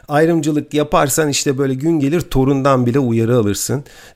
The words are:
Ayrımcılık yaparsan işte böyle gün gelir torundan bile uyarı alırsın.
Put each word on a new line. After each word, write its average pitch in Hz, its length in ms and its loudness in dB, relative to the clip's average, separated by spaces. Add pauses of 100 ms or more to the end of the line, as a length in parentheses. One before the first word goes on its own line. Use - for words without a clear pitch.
Ayrımcılık 151 680 0
yaparsan 147 540 0
işte 139 300 -2
böyle 135 160 -2
gün 156 260 -2
gelir 143 200 0
torundan 131 680 0
bile 123 120 0
uyarı 113 380 2
alırsın. 113 480 -2 (320)